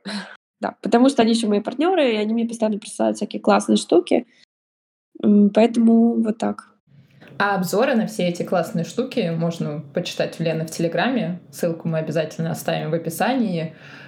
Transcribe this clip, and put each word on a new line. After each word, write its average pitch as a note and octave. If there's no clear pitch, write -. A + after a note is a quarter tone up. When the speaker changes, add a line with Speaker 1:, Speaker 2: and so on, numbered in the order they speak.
Speaker 1:
<laughs> G3+
Да, -
потому A#3+
что C4+
они A3+
еще A3+
мои G3+
партнеры, D4+
и G#3+
они G#3+
мне A#3
постоянно A3
присылают A3
всякие G#3
классные G#3
штуки. -
М, G#3
поэтому A3+
вот A3
так. -
Speaker 2:
А G3+
обзоры G3
на G3
все -
эти F3
классные E3+
штуки G#3
можно E3
почитать -
у E3
Лены D#3+
в -
Телеграме. F3
Ссылку E3+
мы D#3+
обязательно D#3
оставим D#3
в D#3+
описании, F3